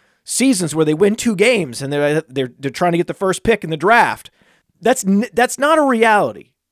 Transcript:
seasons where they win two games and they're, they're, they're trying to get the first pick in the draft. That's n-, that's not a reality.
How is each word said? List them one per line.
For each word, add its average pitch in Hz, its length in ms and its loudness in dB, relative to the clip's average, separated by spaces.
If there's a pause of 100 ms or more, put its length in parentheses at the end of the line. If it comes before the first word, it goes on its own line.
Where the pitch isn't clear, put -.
(240)
seasons 208 480 0
where 160 120 0
they 151 100 2
win 202 220 2
two 226 180 -2
games 180 480 0
and 139 100 -8
they're, 147 360 0
they're, 127 300 -6
they're 139 120 -6
trying 175 220 0
to 170 60 0
get 175 100 -2
the 170 40 -6
first 190 300 -4
pick 220 220 0
in 160 60 -8
the 160 60 -6
draft. 170 540 0 (500)
That's 240 240 0
n-, 196 280 0
that's 247 260 -2
not 302 200 2
a 302 40 4
reality. 220 720 0 (200)